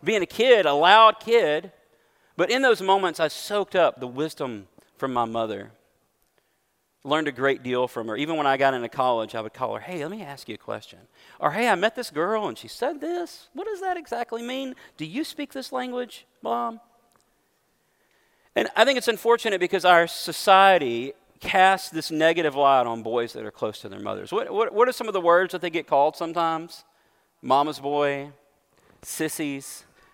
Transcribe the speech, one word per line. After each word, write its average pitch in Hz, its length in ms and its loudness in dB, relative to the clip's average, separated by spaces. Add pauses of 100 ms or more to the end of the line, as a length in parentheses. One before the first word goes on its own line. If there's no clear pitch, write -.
being 196 200 0
a 165 40 -2
kid, 226 400 4
a 143 80 2
loud 214 460 8
kid. 180 500 0 (640)
But 190 140 0
in 254 120 0
those 233 200 4
moments, 190 380 2
I 156 80 2
soaked - 480 -4
up 156 240 4
the 127 80 -8
wisdom 127 580 -8 (300)
from 131 160 -6
my 120 120 0
mother. 110 460 -6 (1300)
Learned 151 240 -2
a 143 40 -8
great 131 300 -2
deal 123 240 -2
from 117 220 -8
her. 110 80 -6
Even 151 200 -4
when 147 100 0
I 135 120 4
got 135 160 2
into 120 140 -6
college, 120 460 -2
I 113 60 -6
would 107 140 -10
call 113 200 -6
her, 110 60 -8
"Hey, 170 220 -10
let 156 80 -8
me 214 120 -12
ask 143 260 -16
you 107 80 -12
a - 20 -18
question." 110 400 -14 (400)
Or, 147 140 0
"Hey, 226 160 0
I 214 80 4
met 202 180 0
this 247 160 -10
girl 185 380 -2
and 113 100 -8
she - 100 -18
said 285 320 -6
this. 349 540 -10
What 359 120 -10
does 415 140 -8
that 370 160 -4
exactly 240 460 -8
mean? 254 320 -8 (240)
Do 156 80 -8
you 226 180 -6
speak - 280 -12
this 262 200 -10
language, 247 540 -8 (160)
Mom?" 233 380 -4 (1800)
And 226 180 0
I 220 100 4
think 262 140 2
it's 233 100 -2
unfortunate 226 520 0
because 175 240 -2
our 170 240 6
society 165 1040 4 (260)
casts 190 500 2
this 160 220 -8
negative 160 460 2
light 139 280 4
on 117 180 -6
boys 117 300 -2
that 113 140 -12
are 104 60 -12
close - 280 -6
to 107 80 -14
their 101 120 -14
mothers. 101 320 -8
What, 208 200 -4
what, 196 220 0
what 233 140 4
are 254 40 -4
some 240 140 -8
of 214 80 -8
the 196 60 0
words 170 320 4
that 180 80 -6
they 175 100 -4
get 160 160 -4
called 143 300 2
sometimes? 165 680 -4 (560)
Mama's 143 380 0
boy, 143 540 -2 (680)
sissies. 147 840 -8 (300)